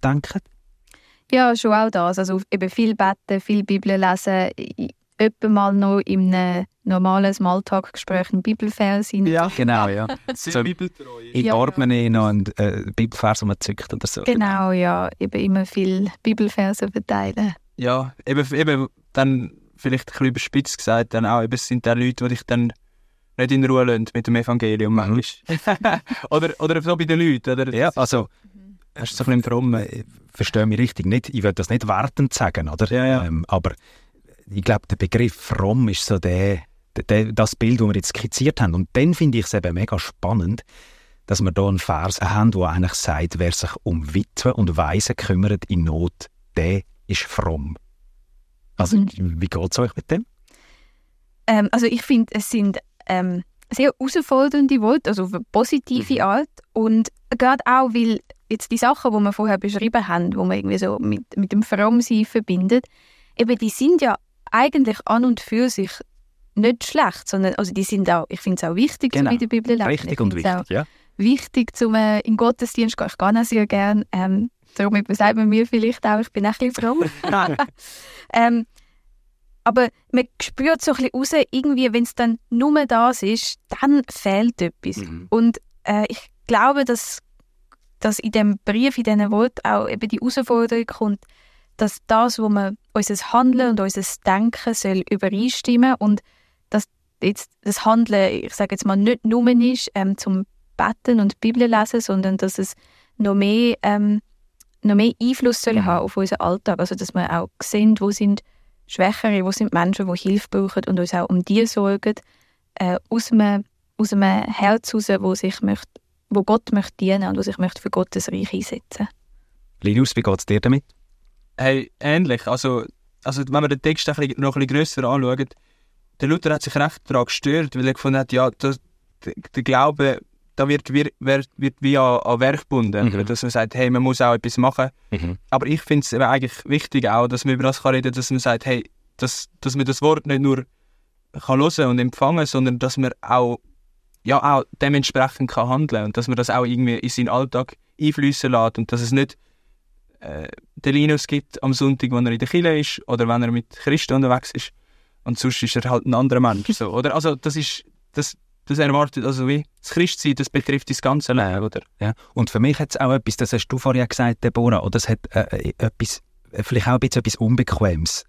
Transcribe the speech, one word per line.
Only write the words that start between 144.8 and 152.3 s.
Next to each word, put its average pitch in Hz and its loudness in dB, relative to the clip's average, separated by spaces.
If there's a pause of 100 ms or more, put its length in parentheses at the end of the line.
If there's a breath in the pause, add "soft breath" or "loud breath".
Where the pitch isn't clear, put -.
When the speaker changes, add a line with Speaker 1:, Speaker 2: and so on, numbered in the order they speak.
Speaker 3:
kann 120 -2
handeln 127 0
und 104 -6
dass 117 -2
man 127 -2
das 120 -2
auch 123 0
irgendwie 120 0
in 120 -4
seinen 120 -2
Alltag 127 -2 (240)
einfliessen 143 0
lässt 113 2
und 113 -4
dass 120 -2
es 117 -4
nicht, 135 0 (840)
äh, 73 -12 (280)
den - -2
Linus 147 2
gibt - -6
am 135 2
Sonntag, 131 0
wenn 123 0
er 117 0